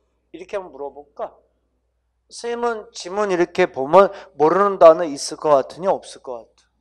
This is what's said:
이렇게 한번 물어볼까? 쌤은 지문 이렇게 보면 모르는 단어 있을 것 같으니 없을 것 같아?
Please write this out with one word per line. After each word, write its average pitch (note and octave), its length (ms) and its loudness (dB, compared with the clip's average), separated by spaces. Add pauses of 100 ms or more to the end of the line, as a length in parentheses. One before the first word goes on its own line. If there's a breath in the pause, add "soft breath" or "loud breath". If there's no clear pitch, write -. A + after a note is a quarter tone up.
(320)
이렇게 F3+ 240 -14
한번 F#3 160 -12
물어볼까? C#3+ 640 -16 (920)
쌤은 A#3 600 -8
지문 G3+ 380 -6
이렇게 F3 400 0
보면 D#3+ 400 4 (240 loud breath)
모르는 F3+ 440 0
단어 E3+ 260 8
있을 C#3+ 320 -10
것 D#3 140 -4
같으니 C#3+ 360 0
없을 - 360 -6
것 B2 160 -14
같아? - 320 -20 (100)